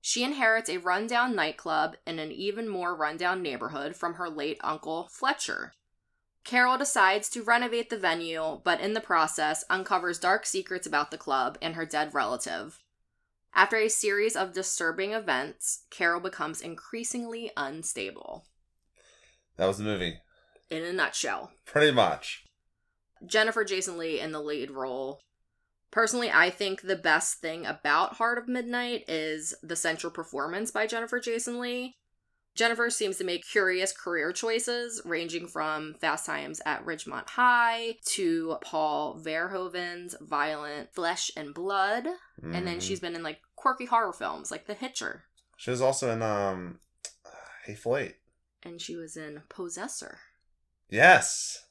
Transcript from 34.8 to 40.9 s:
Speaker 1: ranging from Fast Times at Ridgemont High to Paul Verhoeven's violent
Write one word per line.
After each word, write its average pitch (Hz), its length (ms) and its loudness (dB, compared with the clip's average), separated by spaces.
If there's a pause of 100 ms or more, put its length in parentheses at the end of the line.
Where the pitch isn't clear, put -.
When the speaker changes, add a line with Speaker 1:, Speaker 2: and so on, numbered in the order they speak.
Speaker 1:
ranging 170 420 -4
from 156 540 -4
Fast 160 260 0
Times 151 380 -6
at 151 200 -2
Ridgemont 156 440 -6
High 233 680 4 (100)
to 165 560 0
Paul 156 640 -2
Verhoeven's 175 960 -6
violent 147 720 -4